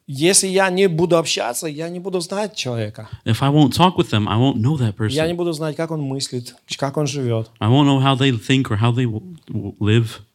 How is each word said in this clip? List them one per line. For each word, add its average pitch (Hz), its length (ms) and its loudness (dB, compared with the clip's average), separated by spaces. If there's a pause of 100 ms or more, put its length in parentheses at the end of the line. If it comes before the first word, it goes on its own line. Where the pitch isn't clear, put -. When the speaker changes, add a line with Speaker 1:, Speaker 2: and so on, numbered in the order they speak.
Speaker 1:
Если 165 420 2
я 190 220 2
не 190 160 2
буду 170 300 2
общаться, 180 500 -2
я 156 220 -8
не 180 100 -10
буду 180 220 -6
знать 202 340 -6
человека. 110 540 -6 (160)
Speaker 2:
If 117 160 0
I 139 100 2
won't 143 220 4
talk 175 240 4
with - 140 0
them, 104 180 0
I 98 100 0
won't 131 220 2
know 143 180 2
that 110 180 -2
person. 110 180 -2
Speaker 1:
Я 156 120 0
не 170 80 -2
буду 175 180 -2
знать, 151 240 -6
как 160 140 -4
он 156 120 -4
мыслит, 135 520 -6 (220)
как 139 220 -4
он 151 80 0
живет. 120 520 -2
Speaker 2:
I 107 120 0
won't 143 160 6
know 139 140 4
how 135 160 2
they 139 140 2
think 131 400 0
or 104 80 0
how 120 160 2
they 127 120 0
w-, 107 160 -6 (260)
w-, 98 320 -8
live. 110 400 2 (140)